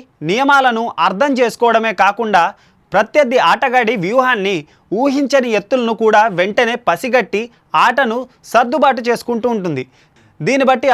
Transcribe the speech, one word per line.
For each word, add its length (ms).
నియమాలను 540
అర్థం 320
చేసుకోవడమే 540
కాకుండా 400
ప్రత్యర్థి 440
ఆటగాడి 420
వ్యూహాన్ని, 500
ఊహించని 500
ఎత్తులను 340
కూడా 180
వెంటనే 380
పసిగట్టి 540
ఆటను 320
సర్దుబాటు 560
చేసుకుంటూ 480
ఉంటుంది. 280
దీన్ని 300
బట్టి 240